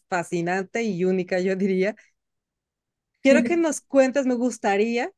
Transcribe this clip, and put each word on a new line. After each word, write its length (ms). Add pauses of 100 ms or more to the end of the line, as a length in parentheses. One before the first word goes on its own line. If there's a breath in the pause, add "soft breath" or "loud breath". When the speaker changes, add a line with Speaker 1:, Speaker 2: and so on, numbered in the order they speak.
Speaker 1:
fascinante 720
y 220
única, 360
yo 140
diría. 400 (1300 soft breath)
Quiero 220
que 140
Speaker 2:
<laughs> 0
Speaker 1:
nos 240
cuentes, 440
me 100
gustaría 840